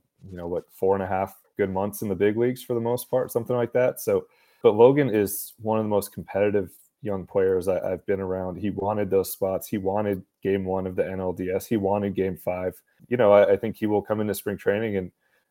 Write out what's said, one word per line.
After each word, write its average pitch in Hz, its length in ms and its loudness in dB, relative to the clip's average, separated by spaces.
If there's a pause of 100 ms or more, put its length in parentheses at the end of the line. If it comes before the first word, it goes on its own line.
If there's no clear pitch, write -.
(300)
you 90 80 -16
know, 87 100 -10
what, 87 240 -6
four 98 240 2
and 98 80 -2
a 92 40 -4
half 95 280 -4 (220)
good 98 140 0
months 101 300 -4
in 107 80 -4
the 95 60 -2
big 104 200 2
leagues 123 260 -2
for - 120 -6
the 117 80 -2
most 120 280 -4
part, 127 220 -2
something 123 240 -4
like 120 160 -2
that. 127 300 0
So, 98 240 0 (360)
but 107 140 6
Logan 131 340 8
is 101 520 0
one 110 180 0
of 110 60 -2
the 104 40 -4
most 101 220 0
competitive 98 580 0 (320)
young 95 240 -6
players 95 440 0
I, 92 240 -2
I've 90 120 -8
been 98 140 -2
around. 92 380 -6
He 98 140 -4
wanted 101 380 -4
those 95 220 2
spots. 95 340 -4
He 110 120 -6
wanted 98 440 -2 (220)
game 98 220 0
one 92 200 -4
of 92 120 -8
the 87 120 -2
N 95 120 -6
L 92 100 -4
D 92 200 -6
S. 98 140 -4
He 117 120 -2
wanted 101 360 0
game 95 220 -2
five. 90 380 -6 (340)
You 120 80 -4
know, 110 160 6
I, 101 220 8
I - 20 4
think 107 220 -4
he 110 80 -4
will 104 160 2
come 107 180 -2
into 107 140 -2
spring 98 240 -6
training, 104 400 -2
and 92 160 -6 (380)